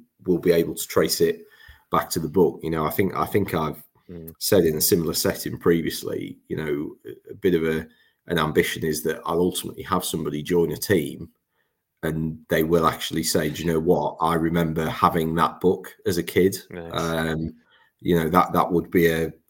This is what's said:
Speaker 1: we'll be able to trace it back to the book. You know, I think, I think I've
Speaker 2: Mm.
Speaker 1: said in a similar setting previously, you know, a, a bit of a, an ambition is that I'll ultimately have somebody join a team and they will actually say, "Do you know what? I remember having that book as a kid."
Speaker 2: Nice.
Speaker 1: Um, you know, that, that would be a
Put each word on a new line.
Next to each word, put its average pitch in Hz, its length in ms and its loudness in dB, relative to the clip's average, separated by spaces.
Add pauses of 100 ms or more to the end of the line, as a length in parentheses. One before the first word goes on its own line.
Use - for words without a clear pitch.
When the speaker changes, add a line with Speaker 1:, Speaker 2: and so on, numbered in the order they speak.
(260)
Speaker 1:
we'll 90 120 4
be 87 140 4
able 82 240 2
to - 120 -8
trace - 340 2
it 82 240 0 (460)
back 87 200 0
to - 80 -2
the 80 100 -2
book. 78 340 2
You 76 60 -6
know, 80 160 0
I 76 60 -2
think, 95 240 0
I 78 100 -2
think 98 280 -2
I've 78 280 -4 (280)
Speaker 2:
Mm. 82 300 -16
Speaker 1:
said 92 260 4
in 78 100 0
a 78 60 -4
similar 82 320 2
setting - 460 -4
previously, - 880 -2
you 85 100 -6
know, 76 380 -4 (100)
a, - 260 -18
a - 40 -16
bit 95 180 2
of 80 100 2
a, 80 240 -2 (380)
an 82 140 -2
ambition 78 440 0
is 78 200 -2
that 78 200 -4
I'll 82 160 -2
ultimately - 440 -2
have 92 200 -2
somebody 78 380 -4
join 82 300 2
a 73 60 -6
team 82 520 -2 (720)
and 80 380 -4 (100)
they 80 140 2
will 82 240 2
actually 80 340 -2
say, 78 300 0
"Do 73 100 -8
you 85 100 0
know 80 80 0
what? 78 400 2
I 82 140 0
remember 82 560 0
having 80 460 0
that 80 260 0
book - 340 0 (120)
as 90 100 0
a 85 60 0
kid." 95 340 2 (140)
Speaker 2:
Nice. 85 200 -12
Speaker 1:
Um, 82 640 -2 (460)
you 90 160 2
know, 80 140 2
that, 90 240 4
that 85 180 2
would 85 180 0
be 85 200 4
a 82 220 0 (180)